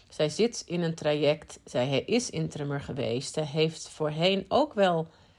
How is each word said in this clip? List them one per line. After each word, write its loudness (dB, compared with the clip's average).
Zij 0
zit 0
in -2
een 0
traject, 0
zij -2
he-, 0
is 0
interimmer -4
geweest. -4
Zij -2
heeft 0
voorheen 0
ook 2
wel 2